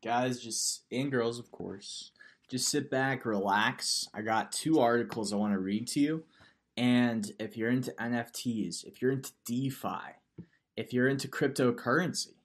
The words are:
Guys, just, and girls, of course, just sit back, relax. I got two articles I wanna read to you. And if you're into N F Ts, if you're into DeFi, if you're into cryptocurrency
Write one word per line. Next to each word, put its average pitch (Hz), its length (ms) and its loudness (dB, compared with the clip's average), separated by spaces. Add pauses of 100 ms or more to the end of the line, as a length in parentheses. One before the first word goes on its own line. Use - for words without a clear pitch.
Guys, 120 380 0
just, - 520 -4
and 135 200 -2
girls, 120 280 0
of 120 120 -16
course, - 600 -10 (380)
just 127 200 -2
sit 147 200 0
back, 135 360 0
relax. 104 880 2
I - 80 -8
got 110 320 0
two 156 260 2
articles 117 540 2
I - 20 0
wanna 104 240 2
read 104 300 -2
to - 100 -2
you. 156 240 2 (540)
And 120 600 2
if 107 200 -8
you're 113 120 0
into 127 320 0
N 117 120 -2
F 120 180 -4
Ts, - 540 -4
if - 160 -12
you're 127 100 4
into 135 200 -4 (120)
DeFi, 120 720 -4 (600)
if 113 160 -6
you're 123 160 4
into 139 180 -2
cryptocurrency 135 1160 0